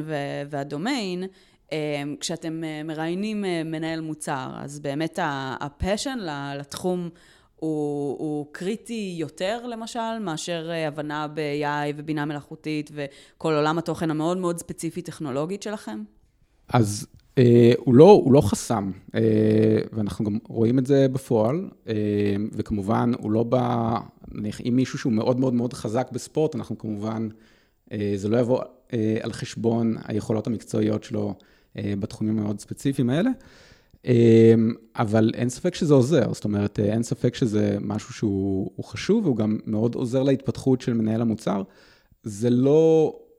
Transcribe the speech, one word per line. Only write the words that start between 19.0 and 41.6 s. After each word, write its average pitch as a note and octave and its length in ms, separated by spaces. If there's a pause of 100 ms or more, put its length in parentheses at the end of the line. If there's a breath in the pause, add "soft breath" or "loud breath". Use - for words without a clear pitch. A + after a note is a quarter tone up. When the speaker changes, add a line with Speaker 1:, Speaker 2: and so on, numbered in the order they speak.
Speaker 2:
אה, A2+ 60 (720)
ואנחנו G#2+ 320
גם G#2 140 (100)
רואים A#2 300
את B2+ 80
זה C3+ 220
בפועל, B2+ 600 (200)
אה, A2+ 60 (580)
וכמובן, A2 640
הוא G#2+ 120
לא A2+ 120
בא, A#2 540 (360)
נניח, G#2 280
אם B2 160
מישהו C3 220
שהוא B2+ 140
מאוד, A#2 280
מאוד, C3 140
מאוד A#2+ 180
חזק A#2+ 400
בספורט, D3+ 420
אנחנו A2 240
כמובן, A2 500 (640 soft breath)
אה, G#2 240
זה G2 120
לא A2+ 80
יבוא, B2 240 (320)
אה, A2 300
על A2 100
חשבון A2+ 720
היכולות A2 420
המקצועיות G#2+ 580
שלו, - 300 (440 soft breath)
אה, G2+ 200
בתחומים G#2+ 400
המאוד G#2 220
ספציפיים C3+ 500
האלה. F3+ 200 (760 soft breath)
אה, A2+ 480 (420)
אבל A2 380
אין A#2+ 140
ספק F3 260
שזה D3 200
עוזר, B2 380
זאת - 120
אומרת, G#2 360
אה, G#2 40
אין A2 180
ספק - 320
שזה G#2 460
משהו G#2 340
שהוא, G2 640
הוא - 80
חשוב, G#3+ 400
והוא C3+ 120
גם G#2+ 300
מאוד A2+ 280
עוזר C3 280
להתפתחות C3 580
של B2 120
מנהל A2+ 280
המוצר. A#2 420 (600 soft breath)